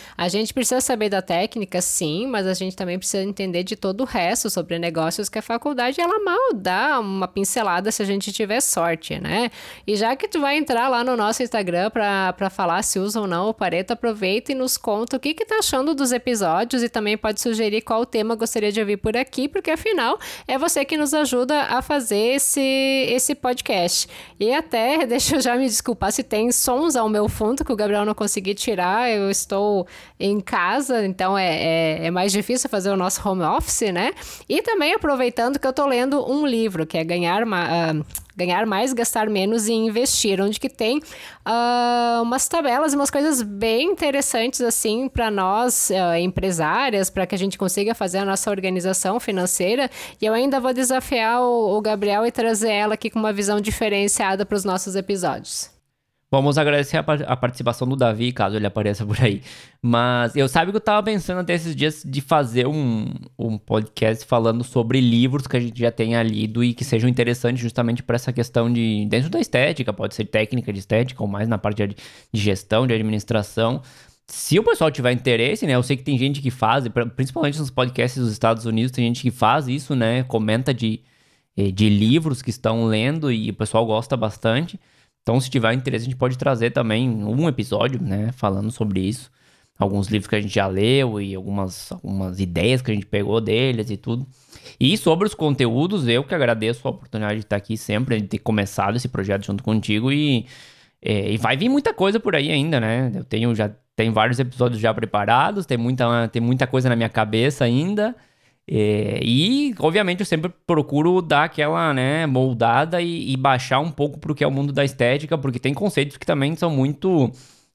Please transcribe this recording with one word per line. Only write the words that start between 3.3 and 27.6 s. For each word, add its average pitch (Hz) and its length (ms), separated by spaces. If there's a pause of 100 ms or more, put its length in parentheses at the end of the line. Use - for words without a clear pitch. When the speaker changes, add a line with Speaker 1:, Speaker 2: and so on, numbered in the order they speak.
Speaker 1:
de 196 120
todo 196 280
o 247 40
resto 196 440
sobre 170 280
negócios, 170 520
que - 80
a 214 40
faculdade, 247 560
ela 381 240
mal 403 320
dá 214 460
uma 190 260
pincelada 196 640
se 214 120
a - 20
gente 196 260
tiver 214 300
sorte, 165 580
né? 220 320 (360)
E 208 100
já 226 180
que 415 140
tu 320 140
vai 285 160
entrar 262 300
lá 240 140
no 254 140
nosso 220 260
Instagram 196 460
pra, 196 460
pra 190 160
falar 180 320
se - 160
usa 208 200
ou 208 80
não 180 220
o 220 60
Pareto, 185 380
aproveita 208 580
e 277 40
nos 254 220
conta 233 400
o 254 40
que 302 140
que 427 100
tá 427 160
achando 285 340
dos 269 160
episódios 233 720
e 233 60
também 214 280
pode 214 240
sugerir 220 420
qual 226 220
tema 226 300
gostaria 220 380
de 220 80
ouvir 202 160
por 220 200
aqui, 262 320
porque 370 220
afinal 330 480 (300)
é 262 100
você 294 260
que 320 120
nos 294 180
ajuda 269 480
a 247 180
fazer 240 540
esse, 277 260 (480)
esse 254 260
podcast. 214 760 (320)
E 220 120
até, 269 520
<laughs> - 20
deixa 247 300
eu 262 40
já 240 140
me 262 120
desculpar 214 440
se 262 140
tem 226 260
sons 269 460
ao 220 120
meu 208 200
fundo 233 360